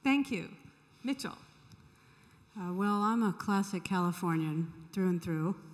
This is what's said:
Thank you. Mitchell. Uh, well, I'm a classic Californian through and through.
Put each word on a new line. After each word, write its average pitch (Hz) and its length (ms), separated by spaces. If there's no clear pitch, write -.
Thank 277 280
you. 185 180
Mitchell. 269 340
Uh, 180 160
well, 202 280
I'm 220 220
a 208 100
classic 196 500
Californian 165 880
through 185 160
and 175 120
through. 170 340